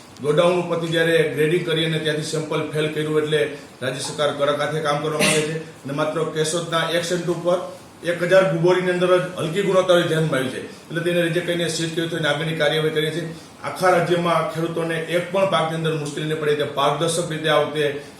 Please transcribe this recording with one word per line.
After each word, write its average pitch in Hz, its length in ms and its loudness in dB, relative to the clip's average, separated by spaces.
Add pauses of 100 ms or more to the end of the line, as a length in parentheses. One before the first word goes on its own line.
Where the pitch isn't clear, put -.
(220)
ગોડાઉન 175 380 4
ઉપરથી 170 260 -2
જ્યારે 165 480 2
ગ્રેડિંગ 156 320 2
કરી 160 180 0
અને 160 140 0
ત્યાંથી 156 240 -2
સેમ્પલ 151 500 -4
ફેલ 151 200 0
કર્યું 151 300 0
એટલે 151 340 0 (260)
રાજ્ય 135 180 -4
સરકાર 143 320 -2
કડક 143 280 0
હાથે 151 200 -2
કામ 151 220 0
કરવા 156 160 -2
માંગે 151 220 2
છે 156 440 -6
અને 135 80 -8
માત્ર 151 320 -2
કેશોદના 160 680 -2
એક 170 140 0
સેન્ટ 170 220 -2
ઉપર 175 460 -2 (320)
એક 170 180 -2
હજાર 180 300 6
ગુબોરીની 180 380 2
અંદર 180 280 4
જ - 200 -4
હલકી 160 240 -2
ગુણવત્તાવાળી 180 460 4
ધ્યાનમાં 156 320 0
આવી 127 80 -2
છે 101 180 -8
એટલે - 340 -8
તેને 175 220 0
રિજેક્ટ 170 240 0
કરીને 170 220 -2
સીઝ 160 240 -2
કર્યું 165 160 -2
હતું 165 100 -4
અને 156 100 0
આગળની 160 280 -2
કાર્યવાહી 156 340 2
કરી 156 200 0
છે. 160 220 -6 (300)
આખા 175 280 0
રાજ્યમાં 170 640 2
ખેડૂતોને 165 460 -2
એક 175 320 -2
પણ 196 180 2
પાકની 160 260 0
અંદર 160 180 -2
મુશ્કેલી 151 340 -4
નહીં 156 120 -2
પડે 147 140 2
તે 143 100 -2
પારદર્શક 151 680 -2
રીતે 156 160 -2
આ 147 120 4
વખતે 147 400 -2 (200)